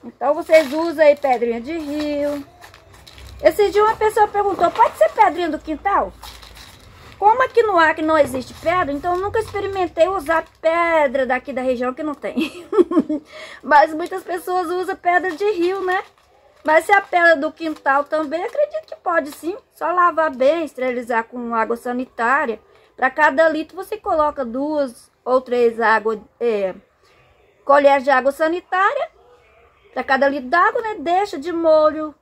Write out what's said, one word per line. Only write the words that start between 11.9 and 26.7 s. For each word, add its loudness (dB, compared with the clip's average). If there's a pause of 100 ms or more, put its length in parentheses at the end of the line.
que -12
não -6
tem. -6 (460)
<laughs> -10
Mas 4
muitas -8
pessoas -4
usam -4
pedra 0
de -6
rio, -2
né? -2 (640)
Mas 2
se 4
a 6
pedra 4
do -4
quintal -2
também, -4
acredito -4
que -16
pode -4
sim. -10 (180)
Só -4
lavar 0
bem, 0
esterilizar -4
com -10
água 0
sanitária. -4 (340)
Pra 0
cada 2
litro -6
você -10
coloca -2
duas -6 (140)
ou 2
três 0
água, 2 (180)
é, -2 (920)